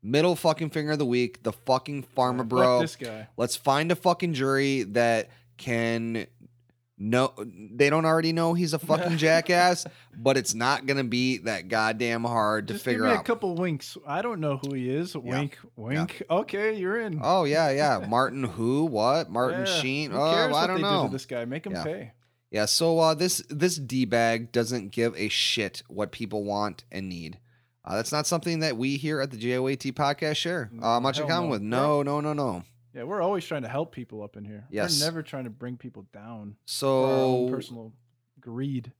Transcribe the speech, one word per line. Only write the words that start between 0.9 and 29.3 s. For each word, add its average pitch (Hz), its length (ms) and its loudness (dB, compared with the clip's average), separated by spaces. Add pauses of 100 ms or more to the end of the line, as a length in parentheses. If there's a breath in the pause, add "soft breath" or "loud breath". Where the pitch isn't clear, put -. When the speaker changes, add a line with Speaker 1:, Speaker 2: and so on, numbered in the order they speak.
Speaker 1:
of 151 60 0
the 143 80 2
week, 123 360 0
the 107 100 -2
fucking 131 520 -2 (120)
pharma 127 160 4
Speaker 2:
Yeah, 123 60 -2
fuck 117 100 -2
Speaker 1:
bro. 127 320 4
Speaker 2:
this - 160 -2
guy. 110 400 -10
Speaker 1:
Let's 120 200 0
find 147 360 2
a 165 40 2
fucking 175 380 0
jury 135 500 2
that 113 460 2 (260 soft breath)
can 117 720 -2 (720)
know, 117 400 2
they 107 520 0
don't 160 160 2
already 160 260 2
know 165 220 2
he's 170 180 0
a 160 60 -2
fucking 165 380 0
Speaker 2:
<laughs> - 20 -
Speaker 1:
jackass, 170 680 4 (300 loud breath)
but 135 200 4
it's 120 180 0
not 127 320 2
gonna 139 180 0
be 123 340 0
that 92 300 -4
goddamn 113 560 0
hard 107 440 0
to 117 60 -4
Speaker 2:
Just 104 100 -10
Speaker 1:
figure 120 180 0
Speaker 2:
give 110 80 4
me 208 60 4
Speaker 1:
out. - 40 -2
Speaker 2:
a - 40 -10
couple 220 300 -2
winks. 165 420 -4 (100)
I 147 160 -4
don't 220 180 -4
know 143 180 0
who 139 160 -8
he 127 160 -4
is. 165 240 -4
Speaker 1:
Yeah. 151 60 -8 (200)
Speaker 2:
Wink, 143 220 -6
Speaker 1:
Yeah. - 80 -20 (140)
Speaker 2:
wink. 151 460 -4
Okay, 214 480 0
you're 196 220 -2
in. 180 220 -4
Speaker 1:
Oh, 175 220 4
yeah, 151 260 4
yeah. 135 360 2
Speaker 2:
<laughs> - 20 -6
Speaker 1:
Martin 127 360 2
who? 120 400 0
What? 135 460 2
Martin 127 360 0
Speaker 2:
Yeah. 175 140 0
Speaker 1:
Sheen? 139 300 -2
Speaker 2:
Who - 80 -2
Speaker 1:
Oh, 151 140 2
Speaker 2:
cares 170 240 4
Speaker 1:
I 156 40 4
Speaker 2:
what 175 80 4
Speaker 1:
don't 185 80 0
Speaker 2:
they 180 60 0
Speaker 1:
know. 196 200 2
Speaker 2:
do 117 60 0
to - 40 -4
this 131 140 -8
guy? 120 200 -6
Make 143 200 -8
him 196 60 -8
Speaker 1:
Yeah. 85 120 -6
Speaker 2:
pay. 113 280 -8 (400)
Speaker 1:
Yeah, 107 140 2
so, 165 340 4
uh, 160 120 6
this, 180 380 0
this 165 260 2
D-bag 117 760 0
doesn't 113 400 -2
give 117 240 0
a 101 120 -2
shit - 600 -2
what 101 240 -4
people 104 320 -6
want 104 480 -4
and 95 160 -6
need. 85 300 -10 (460)
Uh, 101 120 -4
that's 113 160 -2
not 151 140 0
something 165 340 -2
that 151 160 0
we 135 200 0
here 151 240 -2
at 139 120 -2